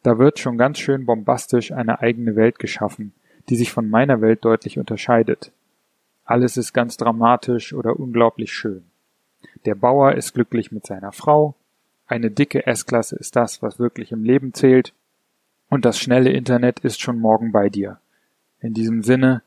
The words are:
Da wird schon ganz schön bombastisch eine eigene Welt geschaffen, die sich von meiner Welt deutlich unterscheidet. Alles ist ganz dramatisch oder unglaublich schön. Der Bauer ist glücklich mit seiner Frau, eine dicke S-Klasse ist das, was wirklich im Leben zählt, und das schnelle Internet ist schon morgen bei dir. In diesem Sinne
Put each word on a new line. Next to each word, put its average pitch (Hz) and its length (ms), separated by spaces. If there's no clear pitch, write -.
Da 117 160
wird 139 220
schon 120 180
ganz 135 220
schön 135 260
bombastisch 120 640
eine 120 280
eigene 117 360
Welt 113 220
geschaffen, 104 560
die 127 80
sich 117 160
von 110 200
meiner 123 300
Welt 113 220
deutlich 113 360
unterscheidet. - 720
Alles 123 320
ist 117 160
ganz 120 240
dramatisch 117 760
oder 113 260
unglaublich 117 520
schön. 92 340
Der 107 100
Bauer 135 380
ist - 200
glücklich 117 380
mit 107 160
seiner 98 240
Frau, 151 420
eine 117 240
dicke 143 340
S-Klasse 117 520
ist - 180
das, 117 260
was 110 160
wirklich 120 340
im 110 120
Leben 131 320
zählt, 131 380
und 131 160
das 113 140
schnelle 127 320
Internet 123 480
ist - 200
schon 120 200
morgen 110 320
bei 101 180
dir. 98 300
In 113 120
diesem 113 300
Sinne 127 440